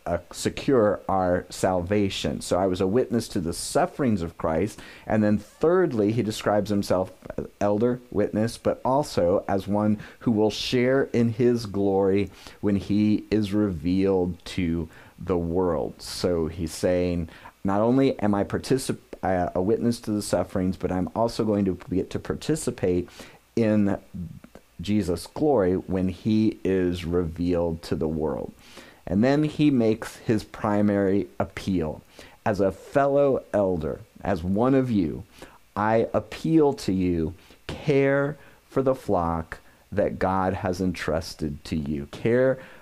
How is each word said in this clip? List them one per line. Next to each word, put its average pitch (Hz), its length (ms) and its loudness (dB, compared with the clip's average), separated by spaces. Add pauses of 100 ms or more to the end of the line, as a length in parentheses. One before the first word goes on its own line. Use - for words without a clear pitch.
uh, 85 120 -2 (140)
secure 110 760 0
our 90 420 0
salvation." 92 920 -2
So - 160 -2
I 95 100 2
was 92 140 0
a 95 60 2
witness 117 420 0
to 107 100 -2
the 85 140 -4
sufferings 139 680 0
of 85 160 -8
Christ. 85 420 -2 (280)
And 107 160 2
then 104 140 4
thirdly, 147 760 2
he 117 120 0
describes 104 460 0
himself 95 420 0 (260)
as - 80 -6 (160)
elder, 110 380 2 (120)
witness, 107 460 0
but - 260 -2
also 117 640 2
as 98 200 -2
one 104 320 0 (200)
who 120 120 0
will 104 200 2
share 127 600 0
in 117 160 2
his 120 360 2
glory 98 640 2 (320)
when 101 140 2
he 104 540 2
is 104 240 0
revealed 92 920 0
to 82 440 -2 (280)
the 90 200 -2
world. 85 640 0
So 85 480 -2
he's 85 260 -6
saying, 90 560 0 (340)
"Not 98 160 2
only 127 400 2
am 101 160 0
I 101 80 0
particip-, 113 540 -2 (260)
uh, 90 320 0
a 92 60 0
witness 113 400 0
to 113 100 -6
the 104 100 -2
sufferings, 92 540 -2
but 87 160 -4
I'm 90 240 -2
also 117 300 0
going 101 200 2
to 90 120 -2 (120)
get 92 220 -2
to 98 80 -6
participate - 920 -2 (460)
in 107 420 2 (840)
Jesus' 90 440 -2
glory 107 500 2
when 92 340 0
he 110 560 0
is 90 400 0
revealed 85 760 -2
to - 120 -4
the 78 140 -2
world." 73 420 -4 (560)
And 98 160 2
then 143 200 4
he 151 280 2
makes 113 460 0
his 110 260 0
primary 101 840 2 (120)
appeal. 85 600 -2 (440)
"As 101 140 0
a 95 140 2
fellow 139 680 2 (120)
elder, 90 480 0 (200)
as 90 220 -2
one 110 320 2
of 131 160 2
you, 78 320 0 (540)
I 113 360 2
appeal 147 600 2
to - 180 -4
you, 87 440 0 (320)
care 139 680 0 (320)
for - 140 -2
the 131 140 2
flock 85 640 -2 (340)
that 95 260 0
God 95 360 0
has 92 260 -4
entrusted 80 840 -4
to 82 120 -4
you." 71 300 -4
Care 127 520 2 (220)